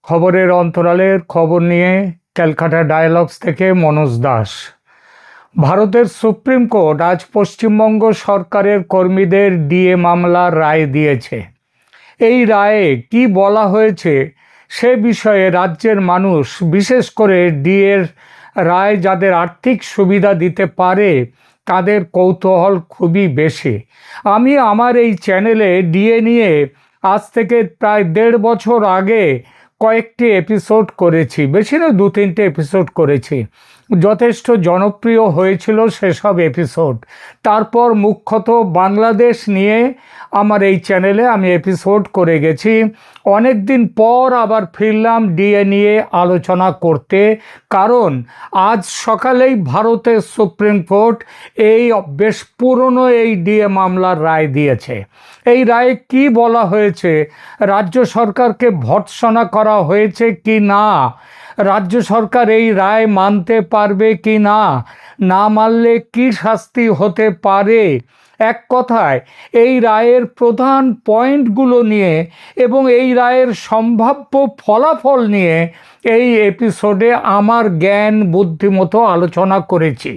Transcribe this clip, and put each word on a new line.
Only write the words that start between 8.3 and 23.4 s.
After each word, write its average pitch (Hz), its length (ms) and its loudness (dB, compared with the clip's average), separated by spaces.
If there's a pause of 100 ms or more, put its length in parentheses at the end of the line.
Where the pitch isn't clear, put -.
কর্মীদের 190 680 0 (160)
ডিএ 180 300 2
মামলার 175 640 0
রায় 156 280 0
দিয়েছে। 139 520 -2 (840)
এই 240 260 2
রায়ে 208 400 2 (220)
কি 233 140 0 (120)
বলা 202 320 2
হয়েছে 190 480 0 (560)
সে 240 260 -2
বিষয়ে 208 540 0
রাজ্যের 185 500 -2
মানুষ, 180 440 0 (300)
বিশেষ 202 360 0
করে 196 280 2 (240)
ডিএর 196 400 2 (680)
রায় 196 280 0
যাদের 190 360 0
আর্থিক 175 500 -2
সুবিধা 196 500 0
দিতে 175 300 -2 (120)
পারে 185 340 0 (560)
তাদের 185 340 0 (120)
কৌতূহল 185 600 0 (140)
খুবই 175 360 -2 (160)